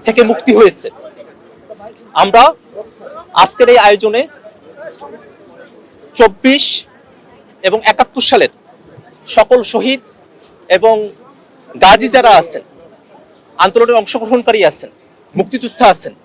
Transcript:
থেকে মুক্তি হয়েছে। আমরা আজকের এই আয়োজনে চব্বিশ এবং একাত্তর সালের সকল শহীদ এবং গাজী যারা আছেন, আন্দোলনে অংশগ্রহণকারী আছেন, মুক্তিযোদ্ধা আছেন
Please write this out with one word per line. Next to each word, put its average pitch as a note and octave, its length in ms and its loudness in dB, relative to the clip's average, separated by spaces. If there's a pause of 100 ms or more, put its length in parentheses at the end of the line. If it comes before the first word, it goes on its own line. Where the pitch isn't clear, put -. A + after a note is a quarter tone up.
থেকে A3+ 180 0
মুক্তি A3 320 -2
হয়েছে। G#3 360 2 (1200)
আমরা A3 400 2 (800)
আজকের A#3+ 340 2
এই A#3+ 100 6
আয়োজনে G#3 500 0 (1900)
চব্বিশ C4 720 -2 (760)
এবং F#3+ 220 -2
একাত্তর A3 360 -2
সালের G#3 280 -2 (760)
সকল A#3+ 360 0
শহীদ A#3 380 -6 (680)
এবং G#3+ 400 0 (720)
গাজী G#3+ 280 4
যারা A#3+ 220 2
আছেন, E3+ 320 0 (960)
আন্দোলনে A#3 340 0
অংশগ্রহণকারী A3+ 720 -2
আছেন, - 260 -4 (460)
মুক্তিযোদ্ধা A#3 500 -6
আছেন - 280 -2 (100)